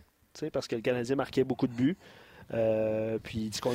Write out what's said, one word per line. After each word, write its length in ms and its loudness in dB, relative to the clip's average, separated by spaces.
tu 140 -8
sais, 40 -6
parce 180 -4
que 80 -2
le 40 -2
Canadien 360 0
marquait 280 0
beaucoup 220 0
de 60 0
buts. 260 2
Euh, 680 2
puis 200 -6
il 80 -4
dit 100 -6
qu'on 140 0